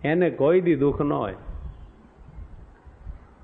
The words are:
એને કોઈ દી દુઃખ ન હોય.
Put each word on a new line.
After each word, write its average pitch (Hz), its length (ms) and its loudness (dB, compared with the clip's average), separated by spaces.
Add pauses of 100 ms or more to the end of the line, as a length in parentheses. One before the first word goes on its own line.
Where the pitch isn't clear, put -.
એને 165 260 2
કોઈ 151 300 4
દી 170 140 2
દુઃખ 143 280 2
ન 147 100 0
હોય. 113 220 -4 (2000)